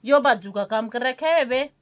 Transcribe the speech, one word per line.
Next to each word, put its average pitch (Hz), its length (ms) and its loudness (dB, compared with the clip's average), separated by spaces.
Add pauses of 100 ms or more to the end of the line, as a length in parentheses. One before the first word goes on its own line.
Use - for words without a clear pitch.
यो 277 180 4
बाजू 208 300 0
का 202 140 -4
काम 220 220 -4
कर 233 160 -6
रखा 262 240 -4
है 330 80 2
बेबे 262 280 0 (180)